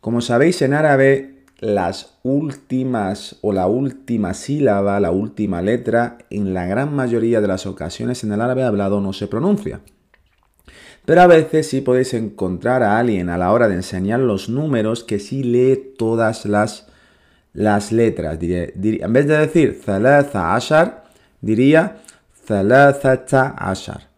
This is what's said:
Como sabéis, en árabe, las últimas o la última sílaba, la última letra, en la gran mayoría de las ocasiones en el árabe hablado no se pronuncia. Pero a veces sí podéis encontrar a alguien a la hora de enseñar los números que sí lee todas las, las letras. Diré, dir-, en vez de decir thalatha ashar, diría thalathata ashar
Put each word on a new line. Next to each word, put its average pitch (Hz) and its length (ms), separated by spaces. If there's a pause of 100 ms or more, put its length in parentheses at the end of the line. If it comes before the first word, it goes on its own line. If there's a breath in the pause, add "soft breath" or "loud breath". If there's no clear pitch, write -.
Como 117 200
sabéis, 135 420
en 135 100
árabe, 139 680 (160)
las 101 640
últimas 131 1200
o 104 100
la 92 140
última 110 680
sílaba, 101 680
la 90 100
última 92 520
letra, 117 560 (120)
en 98 240
la 90 120
gran 131 280
mayoría 117 460
de 104 80
las 92 180
ocasiones 107 560
en 107 80
el 104 100
árabe 127 220
hablado 101 380
no 98 120
se 101 140
pronuncia. 196 540 (1200 loud breath)
Pero 170 180
a 180 40
veces 156 400
sí 135 140
podéis 127 340
encontrar 110 680
a 107 160
alguien 98 300
a 87 60
la 90 140
hora 117 160
de 101 80
enseñar 95 460
los 110 280
números 117 540
que 104 160
sí 135 240
lee 127 560
todas 113 480
las, 104 400 (680 soft breath)
las 104 400
letras. 87 480
Diré, 87 340
dir-, 107 280
en 98 100
vez 143 160
de 151 100
decir 151 420
thalatha 107 760
ashar, 156 480 (360 soft breath)
diría 135 640 (440 loud breath)
thalathata 131 1040
ashar - 680